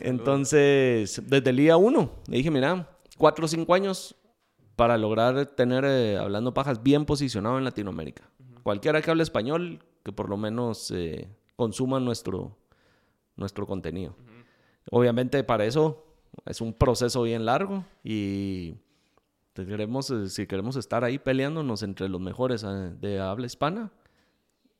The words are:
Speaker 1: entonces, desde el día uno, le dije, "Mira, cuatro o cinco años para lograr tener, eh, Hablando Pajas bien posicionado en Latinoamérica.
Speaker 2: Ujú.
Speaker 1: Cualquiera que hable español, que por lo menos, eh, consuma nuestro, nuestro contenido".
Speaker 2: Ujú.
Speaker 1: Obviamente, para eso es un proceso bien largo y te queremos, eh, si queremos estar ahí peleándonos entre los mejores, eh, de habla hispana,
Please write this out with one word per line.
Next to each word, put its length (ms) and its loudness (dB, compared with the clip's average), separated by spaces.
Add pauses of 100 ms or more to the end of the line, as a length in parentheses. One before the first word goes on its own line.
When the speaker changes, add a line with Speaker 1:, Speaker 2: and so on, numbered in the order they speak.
Speaker 1:
entonces, 1300 4
desde 240 4
el 60 2
día 220 8
uno, 340 4 (160)
le 80 -2
dije, 140 2
"Mira, 400 0 (260)
cuatro 300 4
o 20 -4
cinco 260 -2
años 400 -2 (640)
para 220 4
lograr 480 2
tener, 400 0
eh, 320 2
Hablando 340 -2
Pajas 300 -2
bien 240 4
posicionado 520 -2
en 60 -2
Latinoamérica. 640 -8 (120)
Speaker 2:
Ujú. 220 -20
Speaker 1:
Cualquiera 380 0
que 100 -2
hable 120 4
español, 600 -4 (220)
que 80 -10
por 160 -6
lo 80 -2
menos, 540 -4
eh, 380 -6 (280)
consuma 440 -2
nuestro, 580 -6 (760)
nuestro 300 -8
contenido". 520 -8
Speaker 2:
Ujú. 800 -8
Speaker 1:
Obviamente, 460 4
para 200 2
eso 400 2 (400)
es 160 -10
un 140 -6
proceso 480 2
bien 240 -2
largo 380 0 (180)
y 720 -4 (800)
te 140 -12
queremos, 440 -6
eh, 180 -2
si 180 -6
queremos 300 -4
estar 280 -2
ahí 140 -2
peleándonos 640 -2
entre 260 -6
los 120 -6
mejores, 440 -4
eh, 340 -6
de 220 -4
habla 260 -6
hispana, 460 -6 (880)